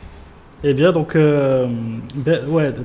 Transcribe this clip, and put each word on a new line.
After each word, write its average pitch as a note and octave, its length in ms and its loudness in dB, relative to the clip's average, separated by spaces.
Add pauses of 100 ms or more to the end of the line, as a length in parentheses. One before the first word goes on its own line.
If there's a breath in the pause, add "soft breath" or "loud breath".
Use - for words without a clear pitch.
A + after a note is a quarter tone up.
(680 soft breath)
Eh C#3+ 80 4
bien, D#3+ 180 4
donc, D#3+ 220 -2
euh, C#3 520 2 (480)
ben, C#3 340 -2
ouais, D#3 200 0
de A#2+ 160 -6